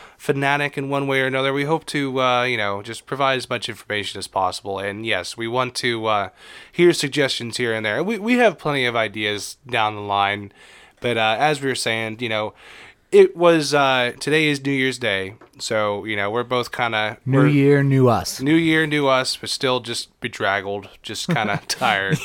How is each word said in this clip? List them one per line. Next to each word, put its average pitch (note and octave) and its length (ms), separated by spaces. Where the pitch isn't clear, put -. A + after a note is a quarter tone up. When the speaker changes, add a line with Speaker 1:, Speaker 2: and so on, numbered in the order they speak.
Speaker 1:
fanatic C#3 580
in C#3 140
one C#3 160
way C3+ 160
or C3 40
another. C3 280
We C#3+ 100
hope D#3 220
to, C3+ 340
uh, B2 240
you B2 140
know, G2+ 240
just A2+ 240
provide C3+ 320
as A#2+ 100
much B2 220
information G#2 480
as F#2+ 100
possible. F#2+ 500
And G2+ 280
yes, F#2+ 320
we A#2 100
want B2 280
to, A#2 300
uh, G#2 220
hear F3 220
suggestions B2+ 640
here A#2+ 160
and A2 140
there. A2+ 180
We, G#3+ 140
we A3 160
have A3+ 240
plenty C#3+ 260
of A#2+ 100
ideas G#2 640
down A2 280
the G#2 80
line, G2+ 500
but, A#2+ 160
uh, A2 220
as C#3+ 240
we C#3 60
were B2+ 60
saying, A2+ 460
you A#2+ 80
know, G#2+ 240
it F#3+ 240
was, E3 360
uh, C3 460
today D#3 300
is C#3 160
New C#3 80
Year's C3 260
Day, G2 360
so, G#2 460
you A2 120
know, G2+ 140
we're A#2+ 120
both A#2+ 300
kinda, A2 520
Speaker 2:
New C3 140
Speaker 1:
we're C#3+ 80
Speaker 2:
year, C#3+ 360
new C3+ 260
us. G#2+ 320
Speaker 1:
New D3 160
year, D#3+ 300
new D3 200
us, C3 300
but C#3 120
still B2+ 320
just A#2 400
bedraggled, G2+ 680
just - 260
kinda G#2+ 360
Speaker 2:
<laughs> - 40
Speaker 1:
tired. G2 560